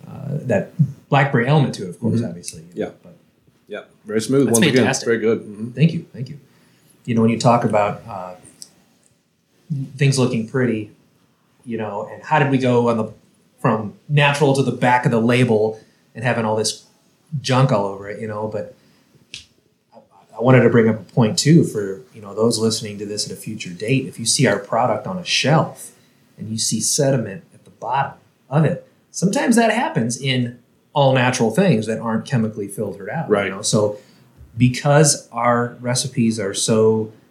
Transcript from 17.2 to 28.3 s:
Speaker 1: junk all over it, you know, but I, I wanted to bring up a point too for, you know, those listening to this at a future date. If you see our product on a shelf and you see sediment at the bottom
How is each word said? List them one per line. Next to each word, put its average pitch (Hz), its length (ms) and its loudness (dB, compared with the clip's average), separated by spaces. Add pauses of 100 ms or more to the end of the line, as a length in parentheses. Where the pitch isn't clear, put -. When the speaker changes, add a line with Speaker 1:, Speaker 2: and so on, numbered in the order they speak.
Speaker 1:
junk 131 300 2
all 101 160 2
over 98 220 -10
it, 107 120 -10
you 110 60 -8
know, 107 200 -6
but 104 280 -8 (1160)
I, - 40 -20 (400)
I 113 40 -6
wanted 123 200 6
to 117 80 6
bring 113 200 4
up 110 100 -2
a - 40 -16 (100)
point 110 260 2
too 147 240 6
for, 98 380 -6 (120)
you 107 80 -20
know, 98 140 -14
those 110 240 0
listening 110 400 -4
to 104 60 -8
this 104 200 -8
at - 60 -12
a 92 80 -12
future 107 320 -12
date. 110 340 -2
If - 140 -14
you 113 60 -8
see 131 200 0
our 101 140 2
product 113 480 -2
on 92 100 -6
a 85 80 -8
shelf - 680 -2 (440)
and - 120 -12
you 110 80 -6
see 110 240 -4
sediment 110 600 -2 (100)
at - 100 -20
the - 80 -20
bottom 123 460 -4 (320)